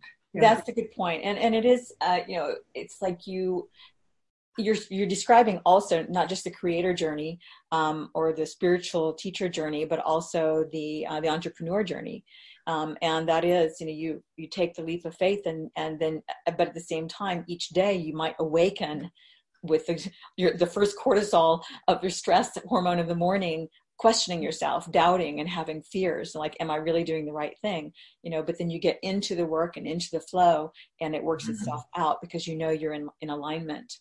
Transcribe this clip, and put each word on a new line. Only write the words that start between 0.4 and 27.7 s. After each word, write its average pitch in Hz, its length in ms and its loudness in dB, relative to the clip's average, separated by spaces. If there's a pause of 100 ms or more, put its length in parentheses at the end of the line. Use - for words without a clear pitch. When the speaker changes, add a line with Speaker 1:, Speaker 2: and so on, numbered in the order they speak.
Speaker 2:
That's 226 260 6
a 240 60 -8
good - 180 -2
point. 170 320 -2
And, 202 140 -2
and 226 180 2
it 226 80 2
is, 247 380 4
uh, 180 260 2
you 185 100 -6
know, 147 180 -2 (180)
it's - 280 -12
like 180 260 -4
you 185 420 -4 (880)
you're, 214 180 2 (140)
you're 190 180 0
describing 214 580 6
also 180 440 4
not 170 200 2
just 185 160 -6
the 175 60 -8
creator 175 420 0
journey, 160 460 -4 (320)
um, 156 420 0
or 160 200 2
the 156 120 -2
spiritual 175 680 0
teacher 180 360 -4
journey, 156 360 -4
but 160 140 -2
also 160 720 0
the, 151 360 -6
uh, 156 120 -4
the 160 100 0
entrepreneur 170 540 -2
journey. - 400 -8 (440)
Um, 156 340 -2
and 160 280 0
that 160 160 2
is, 175 340 2
you 160 60 -8
know, 156 80 -6
you, 156 300 -6 (140)
you 165 100 -12
take 175 260 -2
the - 100 -10
leap 170 220 -6
of 165 100 -10
faith 202 300 0
and, 160 300 -6
and 160 240 -4
then, 160 240 -2 (240)
uh, 170 100 2
but 170 120 2
at - 40 -12
the 165 60 -12
same 160 280 -6
time, 175 400 -4
each 175 220 -8
day 190 260 2
you 156 200 -4
might 160 240 -2
awaken 160 720 0 (500)
with 160 260 2
the, 165 220 -4 (280)
your, 180 200 4
the 175 100 2
first 202 300 0
cortisol 185 640 4 (260)
of 180 140 4
your 185 80 -2
stress 185 480 2 (100)
hormone 180 320 2
of 170 80 0
the 170 80 0
morning, 170 520 0 (300)
questioning 180 460 2
yourself, 156 480 -2
doubting 165 480 4
and 156 100 -4
having 160 320 -6
fears, 180 540 -4
like, 151 240 -4
"Am 160 100 -4
I 151 60 -2
really 165 300 0
doing 160 200 -2
the 147 60 -8
right 151 320 -6
thing?" 170 300 -4 (300)